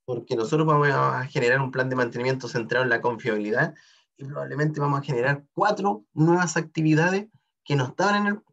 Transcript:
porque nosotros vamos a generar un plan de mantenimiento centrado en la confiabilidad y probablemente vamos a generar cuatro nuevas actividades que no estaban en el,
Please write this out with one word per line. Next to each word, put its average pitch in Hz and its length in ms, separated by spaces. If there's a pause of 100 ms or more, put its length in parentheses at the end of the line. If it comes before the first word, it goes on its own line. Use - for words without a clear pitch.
porque 123 300
nosotros 151 300
vamos 147 260
a 135 340
generar 131 360
un 131 100
plan 131 160
de 131 80
mantenimiento 123 520
centrado 120 360
en 127 60
la 113 120
confiabilidad 113 760 (420)
y 139 80
probablemente 143 540
vamos 143 200
a 135 40
generar 139 500
cuatro 202 600
nuevas 170 440
actividades 160 720 (340)
que 143 120
no 131 100
estaban 196 300
en 208 120
el, 202 140 (120)